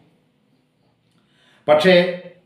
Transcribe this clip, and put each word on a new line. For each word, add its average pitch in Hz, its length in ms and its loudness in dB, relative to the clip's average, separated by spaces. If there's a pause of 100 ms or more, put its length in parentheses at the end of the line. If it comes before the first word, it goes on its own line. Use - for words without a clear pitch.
(1700)
പക്ഷേ 180 540 0 (240)